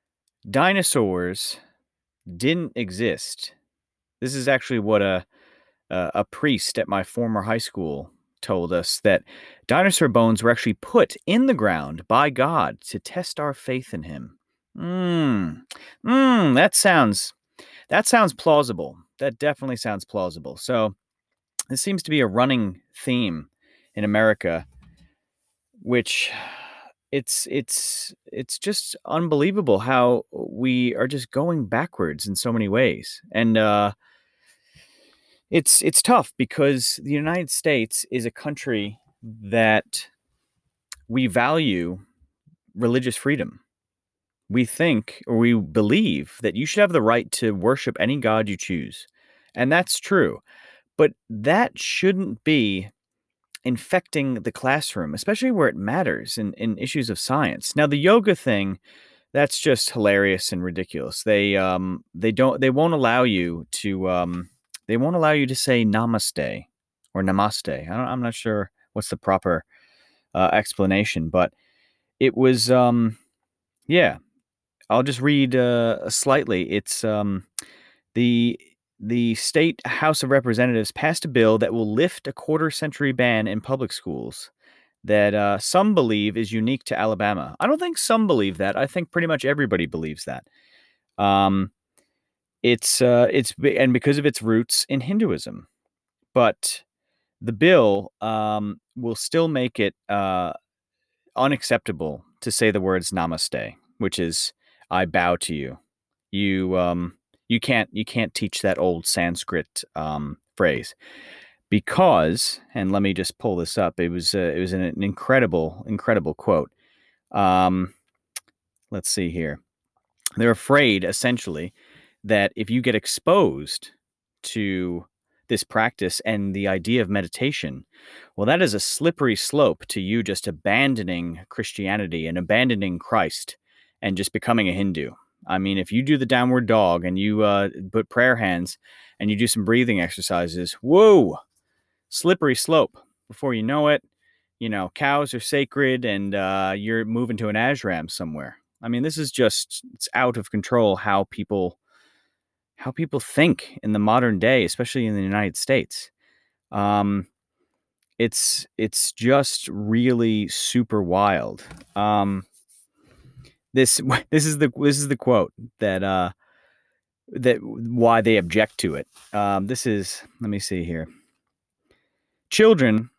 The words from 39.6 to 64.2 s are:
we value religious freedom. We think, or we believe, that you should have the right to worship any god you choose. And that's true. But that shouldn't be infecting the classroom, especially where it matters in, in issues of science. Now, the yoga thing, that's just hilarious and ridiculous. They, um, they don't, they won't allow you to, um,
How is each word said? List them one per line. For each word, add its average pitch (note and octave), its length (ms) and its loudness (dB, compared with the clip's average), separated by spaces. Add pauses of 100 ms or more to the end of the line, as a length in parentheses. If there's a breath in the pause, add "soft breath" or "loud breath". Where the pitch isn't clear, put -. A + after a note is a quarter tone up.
we B2+ 200 0
value G#2 720 0 (760)
religious A#2+ 420 0
freedom. C#3 440 -4 (880)
We B2 160 2
think, C3+ 640 -2
or A#2 120 0
we A#2 160 4
believe, G#2 840 0
that F#2+ 140 -2
you C3 120 -4
should G#3 140 0
have G3 120 4
the C#3+ 100 2
right A2+ 300 2
to A2+ 200 0
worship A2+ 460 0
any B2 180 0
god A2 320 0
you G2 80 -4
choose. - 520 -8 (480 soft breath)
And B2+ 160 0
that's F3+ 260 0
true. B2 400 0 (580 soft breath)
But D#3 180 4 (140)
that C#3 520 0
shouldn't F#3 640 -2
be G#2 460 2 (760)
infecting C#3 720 -2
the A2 180 -4
classroom, B2+ 600 -4
especially A#3 360 -2
where F3 160 2
it F#2+ 80 0
matters G#2 640 -4
in, G#2 140 -4
in G#2+ 260 -4
issues A2+ 320 -4
of F2+ 80 -6
science. - 560 -4
Now, D3 140 2
the C#3+ 80 0
yoga G3 400 4
thing, G2 420 -2 (540 soft breath)
that's C#3+ 260 0
just - 320 2
hilarious G2+ 640 2
and F2+ 100 -4
ridiculous. E2+ 600 -8
They, G2+ 320 2
um, F#2 480 -2 (100)
they G#2 160 -2
don't, C3 300 2
they C3 100 4
won't D#3 240 2
allow B2+ 300 2
you F2 480 -2
to, F#2+ 360 -4
um, F2 420 -4 (360)